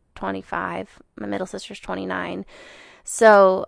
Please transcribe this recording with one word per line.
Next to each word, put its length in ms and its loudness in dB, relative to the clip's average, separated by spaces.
twenty-five, 840 -10
my 100 -12
middle 220 -6
sister's 320 -16
twenty-nine. 640 -10
So, 640 4